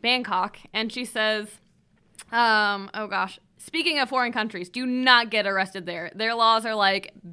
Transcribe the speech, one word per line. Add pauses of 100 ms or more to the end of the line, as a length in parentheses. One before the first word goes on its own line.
Bangkok, (140)
and
she
says, (840)
um,
oh
gosh, (200)
"Speaking
of
foreign
countries,
do
not
get
arrested
there.
Their
laws
are,
like, (200)